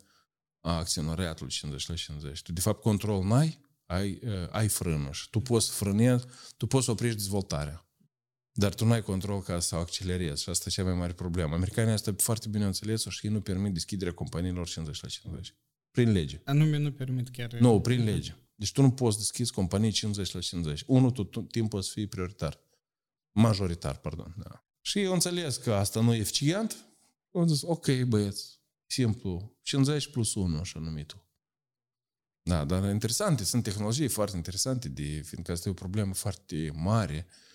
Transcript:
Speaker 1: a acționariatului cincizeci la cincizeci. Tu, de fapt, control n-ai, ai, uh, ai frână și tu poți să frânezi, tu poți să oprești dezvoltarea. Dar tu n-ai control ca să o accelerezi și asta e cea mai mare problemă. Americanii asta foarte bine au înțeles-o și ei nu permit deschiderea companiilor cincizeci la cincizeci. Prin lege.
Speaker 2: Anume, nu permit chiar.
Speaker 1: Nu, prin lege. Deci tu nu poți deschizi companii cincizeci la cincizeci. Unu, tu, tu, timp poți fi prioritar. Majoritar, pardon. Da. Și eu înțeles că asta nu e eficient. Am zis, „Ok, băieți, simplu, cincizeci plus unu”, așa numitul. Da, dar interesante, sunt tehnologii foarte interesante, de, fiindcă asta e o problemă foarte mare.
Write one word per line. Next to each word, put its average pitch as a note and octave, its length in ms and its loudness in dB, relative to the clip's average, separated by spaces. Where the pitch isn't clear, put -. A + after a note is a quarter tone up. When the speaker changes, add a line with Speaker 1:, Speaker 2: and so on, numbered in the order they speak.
Speaker 1:
a E2 160 0
acționariatului D#2+ 760 -4
cincizeci C#2+ 360 -6
la E2+ 60 -6
cincizeci. D2+ 480 -8
Tu, - 100 -8
de F2 80 -4
fapt, G#2+ 200 0
control G#2 440 2
n-ai, C#3 400 2
ai, F#2+ 360 -2
uh, G2 280 -4
ai G#2+ 180 2
frână D2+ 440 -2
și - 180 -12
tu A2 100 0
poți A#2 260 2
să - 60 -4
frânezi, A#2 520 4
tu A#2+ 100 -4
poți C3 180 4
să B2 60 0
oprești A2+ 260 0
dezvoltarea. F#2+ 640 -4
Dar G2 220 2
tu A2 120 0
n-ai A#2 160 4
control G2 400 -2
ca F2 180 -2
să - 160 -2
o - 20 0
accelerezi F2 640 -2
și - 60 -10
asta F2 200 -4
e F2+ 40 -2
cea G2 120 0
mai F#2 100 2
mare F2 180 -2
problemă. E2+ 420 -2
Americanii A2 380 0
asta G#2 240 -2
foarte A2 320 -2
bine G#2 140 0
au G2+ 60 2
înțeles-o G#2 420 -4
și - 160 -8
ei G#2 60 -2
nu G#2+ 80 0
permit G2 320 -2
deschiderea F2 420 -4
companiilor F2 540 -4
cincizeci D#2 340 -8
la C2+ 60 -10
cincizeci. - 460 -12
Prin A#2 220 4
lege. D#2 320 0
Speaker 2:
Anume, D3 320 4
nu D3 160 0
permit B2+ 360 -4
chiar. A#2+ 240 -10
Speaker 1:
Nu, A#2 280 8
prin A#2+ 240 4
lege. F#2 320 -2
Deci - 180 -4
tu C#3 100 6
nu C3 100 10
poți A#2+ 240 2
deschizi A2+ 360 -2
companii G2+ 380 2
cincizeci G2+ 420 -2
la F2+ 80 -6
cincizeci. D#2+ 460 -4
Unu, B2+ 240 6
tu, G#2+ 140 -2
tu, G2 180 -6
timp A2 280 -2
poți G2 200 -4
fi G#2+ 160 -4
prioritar. F2+ 540 -6
Majoritar, F#2+ 640 2
pardon. D#2+ 420 -10
Da. - 280 -16
Și - 200 -2
eu F#3 120 0
înțeles F3 440 0
că A2 180 0
asta G2+ 260 2
nu A#2 140 6
e A2+ 40 2
eficient. E3 680 0
Am E3+ 160 2
zis, D3+ 160 4
„Ok, C#3+ 400 2
băieți, G#2 580 0
simplu, G2+ 760 0
cincizeci C#3+ 480 2
plus A2+ 240 -2
unu”, F2+ 240 0
așa D#2+ 200 -6
numitul. D#2+ 460 -10
Da, E2 220 2
dar F#2+ 260 2
interesante, A2 540 0
sunt A#2 180 0
tehnologii A2 460 0
foarte G2+ 280 0
interesante, F2+ 520 -4
de, D2 320 -6
fiindcă E2+ 320 -8
asta F2 160 -4
e G2 40 0
o - 20 -4
problemă F#2+ 400 -2
foarte D#2+ 600 -6
mare. F2 520 0